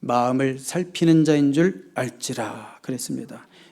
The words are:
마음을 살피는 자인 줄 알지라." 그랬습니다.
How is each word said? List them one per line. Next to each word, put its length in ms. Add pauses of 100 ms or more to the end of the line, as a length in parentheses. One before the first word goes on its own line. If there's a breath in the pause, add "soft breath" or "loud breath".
마음을 580
살피는 640
자인 280
줄 420
알지라." 840
그랬습니다. 640 (260 soft breath)